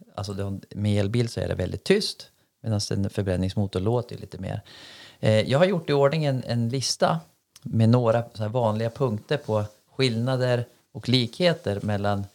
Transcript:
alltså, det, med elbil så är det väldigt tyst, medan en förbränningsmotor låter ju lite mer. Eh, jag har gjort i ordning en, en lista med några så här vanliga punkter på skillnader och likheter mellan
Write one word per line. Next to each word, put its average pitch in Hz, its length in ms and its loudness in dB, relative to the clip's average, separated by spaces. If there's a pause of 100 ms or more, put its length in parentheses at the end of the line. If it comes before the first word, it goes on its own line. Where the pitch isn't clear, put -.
(140)
alltså, 101 180 -8
det, 98 280 -6 (160)
med 104 240 0
elbil 113 280 0
så 95 120 -6
är 92 80 -2
det 90 60 -2
väldigt 92 300 -4
tyst, - 420 0 (360)
medan 107 180 0 (100)
en 101 200 -2
förbränningsmotor 95 720 -2
låter 113 340 -2
ju - 60 -14
lite - 180 -14
mer. 95 220 -8 (600)
Eh, 110 200 4
jag 120 180 0
har 180 80 6
gjort 180 240 -2
i - 20 4
ordning 143 320 4
en, 131 220 0
en 117 220 0
lista 139 520 0 (420)
med 113 260 4
några 117 360 4 (100)
så 110 80 -8
här 107 60 -4
vanliga 113 420 0
punkter 120 460 -2
på 107 280 -2 (320)
skillnader 123 680 0 (280)
och - 160 -6
likheter 131 720 0
mellan 101 420 -2 (100)